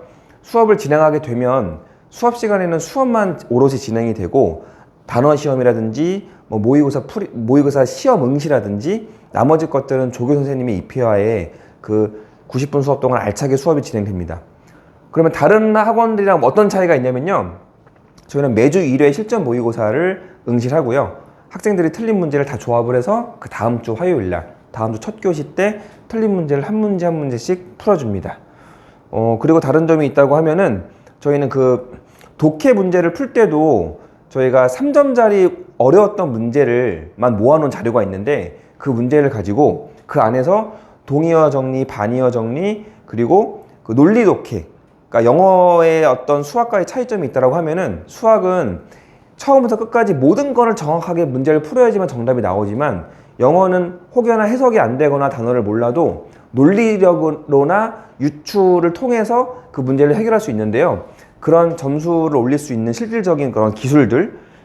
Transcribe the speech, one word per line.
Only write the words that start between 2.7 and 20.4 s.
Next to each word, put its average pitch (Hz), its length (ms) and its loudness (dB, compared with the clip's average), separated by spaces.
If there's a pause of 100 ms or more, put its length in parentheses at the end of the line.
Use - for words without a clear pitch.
수업만 220 600 -2 (100)
오롯이 135 280 2
진행이 113 360 -4
되고 95 520 -2 (400)
단어 143 300 2
시험이라든지 131 960 -2 (180)
뭐 110 120 -4
모의고사 139 440 2
풀이, - 300 -10
모의고사 135 520 2
시험 214 380 0
응시라든지 139 880 -2 (220)
나머지 151 360 2
것들은 131 440 -2
조교 123 240 -2
선생님의 131 420 -2
입회하에 107 720 -2 (300)
그 107 440 -2 (220)
구십 143 240 -6
분 143 100 0
수업 135 180 0
동안 123 220 0
알차게 131 360 -2
수업이 151 240 0
진행됩니다. 92 600 -6 (680)
그러면 160 200 2
다른 214 440 2
학원들이랑 214 680 2
어떤 196 260 4
차이가 180 260 2
있냐면요. 127 580 -2 (760)
저희는 143 260 -2
매주 143 260 4
일 135 220 0
회 143 100 6
실전 214 320 -4
모의고사를 120 800 -2 (260)